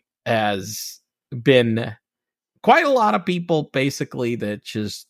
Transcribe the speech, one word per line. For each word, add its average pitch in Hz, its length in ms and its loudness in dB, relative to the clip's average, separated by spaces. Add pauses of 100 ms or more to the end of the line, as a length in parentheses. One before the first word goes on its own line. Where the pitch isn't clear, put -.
(260)
has 104 760 -4 (300)
been 117 640 2 (680)
quite 302 220 6
a 285 40 2
lot 220 260 2
of 180 100 -6
people 175 480 -2
basically 131 640 -2
that 104 260 -6
just - 460 -8